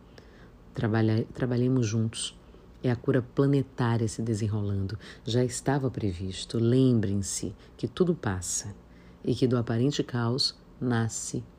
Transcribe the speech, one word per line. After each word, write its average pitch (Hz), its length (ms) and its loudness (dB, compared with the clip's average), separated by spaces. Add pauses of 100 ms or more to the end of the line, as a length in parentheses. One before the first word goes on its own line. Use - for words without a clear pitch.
(760)
Trabalha-, 110 600 2
trabalhemos 123 520 2
juntos. 113 520 -2 (440)
É 131 80 2
a 120 60 2
cura 131 240 2
planetária 127 840 2
se 110 160 -4
desenrolando. 101 760 -2 (260)
Já 123 200 2
estava 131 460 -2
previsto. 95 680 -4
Lembrem-se 113 960 2 (220)
que 120 120 -4
tudo 175 260 0
passa 98 600 -4 (500)
e 127 100 0
que 123 140 2
do 123 80 2
aparente 120 460 0
caos 120 520 -2 (260)
nasce 120 640 -2 (160)